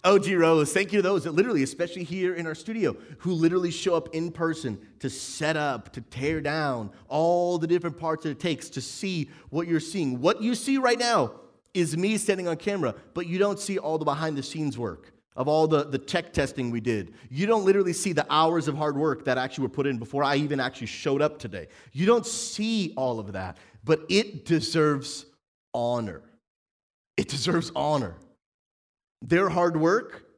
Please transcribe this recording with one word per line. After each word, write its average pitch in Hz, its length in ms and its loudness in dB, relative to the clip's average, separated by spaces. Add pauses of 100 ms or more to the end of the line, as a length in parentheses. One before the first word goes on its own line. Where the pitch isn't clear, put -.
O 196 160 8
G 175 160 2
Rose. 160 360 6
Thank 190 220 0
you 208 60 4
to - 20 4
those 180 220 2
that 160 80 -6
literally, 190 320 2
especially 175 400 -4
here 180 320 -2
in 165 100 -6
our 156 80 -6
studio, 202 420 -2 (220)
who 180 160 -2
literally 170 380 2
show 175 240 0
up 160 180 -4
in 165 180 -2
person 160 460 -4 (220)
to 135 100 -4
set - 480 -4
up, 139 360 -4
to 127 80 -12
tear 147 400 -4
down, 143 500 -2 (160)
all 175 500 2
the 160 80 0
different 170 320 0
parts 160 240 -4
that 156 80 -4
it 143 100 -8
takes 165 300 -4
to 131 120 -8
see 175 500 -6 (180)
what 170 180 -4
you're 165 120 2
seeing. 143 420 -2
What 208 220 2
you 240 100 0
see 269 240 0
right 240 220 2
now 220 320 2 (420)
is 160 240 0
me 202 200 2
standing 185 300 0
on 160 100 0
camera, 190 360 -2 (220)
but 175 100 -4
you 175 140 -2
don't 202 200 2
see 196 200 -4
all 160 180 -2
the 156 80 -2
behind 151 320 -2
the 135 60 -6
scenes 143 340 -4
work 101 340 -8 (240)
of 131 120 -2
all 156 200 4
the, 151 160 4
the 135 160 -4
tech - 340 -4
testing 127 380 -2
we 117 80 -2
did. 107 340 -2 (160)
You 147 160 -2
don't 220 180 2
literally 190 300 4
see 180 180 -2
the 151 160 2
hours 160 400 4
of 143 80 -2
hard 147 220 -2
work 151 280 0
that 127 120 2
actually 131 260 -4
were 123 60 -2
put 139 160 -4
in 131 140 -2
before 139 240 -2
I 139 140 2
even 143 220 0
actually 123 280 -4
showed 139 340 0
up 147 160 0
today. 92 300 -10 (240)
You 170 160 0
don't 233 180 6
see - 720 -2
all 127 220 0
of 98 140 -10
that, 92 240 -6 (260)
but 156 260 2
it 202 360 0
deserves 151 800 0 (480)
honor. 120 480 -2 (960)
It - 100 0
deserves 165 480 -2
honor. 139 400 0 (1040)
Their 175 280 2
hard 170 280 2
work 180 480 0 (120)